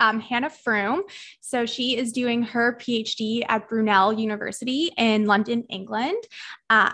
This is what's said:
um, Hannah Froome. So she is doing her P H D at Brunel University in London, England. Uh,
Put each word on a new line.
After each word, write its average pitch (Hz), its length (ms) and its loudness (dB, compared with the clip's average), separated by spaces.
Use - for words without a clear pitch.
um, 220 200 4
Hannah 240 300 -2
Froome. 226 520 -2
So 240 260 -2
she 247 300 -2
is 233 160 -4
doing 240 300 0
her 240 320 0
P 240 240 -4
H 220 160 -6
D 226 340 -2
at 220 200 -2
Brunel 214 440 4
University 220 840 -4
in 214 260 4
London, 214 460 2
England. 220 480 -4
Uh, 214 260 4